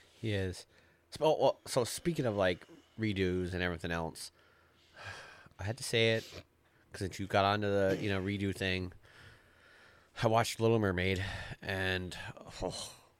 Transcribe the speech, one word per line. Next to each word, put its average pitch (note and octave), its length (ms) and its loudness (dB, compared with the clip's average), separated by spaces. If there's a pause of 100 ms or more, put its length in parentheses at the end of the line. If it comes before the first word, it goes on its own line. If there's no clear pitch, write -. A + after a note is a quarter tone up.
(200)
He A2 120 -2
is. F#2+ 340 -2 (440)
So, D3+ 300 2
well, B2+ 260 4
so B2 180 2
speaking D#3+ 420 -2
of, G#2+ 80 0
like, F#2 320 2 (320)
redos F#2 560 2
and F2+ 80 -2
everything E2+ 300 -2
else, E2 400 -4 (600)
<sighs> - 680 -16
I - 20 -10
had G#2+ 140 -4
to C3+ 80 -10
say A2+ 300 4
it A2+ 100 -2 (680)
'cause - 60 -12
since F#2+ 220 -6
you G2 80 -6
got G2+ 160 4
onto G#2 240 2
the, G2 320 2
you G#2 100 -2
know, G2 100 0
redo G2 320 0
thing, F#2 400 -2 (1300)
I A#2+ 60 4
watched A2 320 2
Little A2+ 220 4
Mermaid, F#2+ 440 2 (380)
and, F#2+ 540 -2 (440)
oh. - 300 -6 (300)